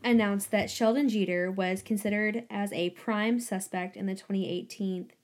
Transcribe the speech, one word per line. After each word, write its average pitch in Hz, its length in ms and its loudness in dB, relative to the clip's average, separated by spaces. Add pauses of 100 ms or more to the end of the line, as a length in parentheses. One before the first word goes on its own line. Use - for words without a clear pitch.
announced 214 480 4
that 202 200 2
Sheldon 247 400 4
Jeter 180 400 2
was 190 320 0
considered 214 680 0
as 202 240 -4
a 175 180 0
prime 220 480 0
suspect 190 600 -6
in 196 80 -2
the 190 80 0
twenty 190 340 -2
eighteen 180 600 -4 (140)